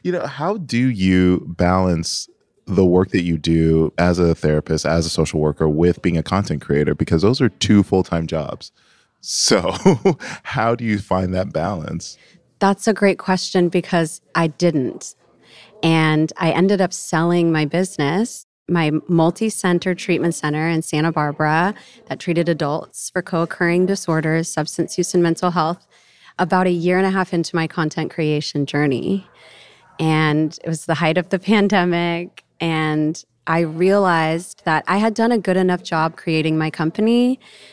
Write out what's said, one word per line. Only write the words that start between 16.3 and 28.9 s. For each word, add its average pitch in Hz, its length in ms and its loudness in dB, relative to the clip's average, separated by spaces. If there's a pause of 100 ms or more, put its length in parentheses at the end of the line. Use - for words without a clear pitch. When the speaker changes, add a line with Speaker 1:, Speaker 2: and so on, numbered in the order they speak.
Speaker 2:
I 165 160 0
ended 196 280 2
up 180 120 0
selling 170 580 0
my 156 140 0
business, 170 800 -2 (220)
my 165 240 0 (160)
multi-center 175 880 0
treatment 165 400 -2
center 156 320 -2
in 165 120 -2
Santa 160 300 -2
Barbara 156 640 0 (320)
that 127 140 -10
treated 170 280 -2
adults 151 600 -4
for 185 100 -4
co-occurring 175 640 0
disorders, 160 640 -2
substance - 480 -4
use, - 160 -4
and 175 120 2
mental 170 260 0
health, 170 340 -2 (540)
about 185 300 2
a - 20 2
year 180 280 0
and 190 80 2
a 190 40 0
half 190 240 -2
into 170 220 -2
my 165 100 0
content 156 460 -4
creation 147 520 -2
journey. 147 600 -2 (720)